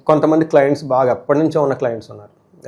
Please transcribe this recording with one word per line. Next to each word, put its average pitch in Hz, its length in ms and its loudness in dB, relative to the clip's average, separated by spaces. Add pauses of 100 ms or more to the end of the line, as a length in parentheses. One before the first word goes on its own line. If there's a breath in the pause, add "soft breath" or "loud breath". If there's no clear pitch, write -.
కొంతమంది 156 400 2
క్లయింట్స్ 143 400 2
బాగా 127 260 2
ఎప్పటి 143 280 -4
నుంచో 156 220 0
ఉన్న 139 120 0
క్లయింట్స్ 117 380 -6
ఉన్నారు, 104 320 -20 (240)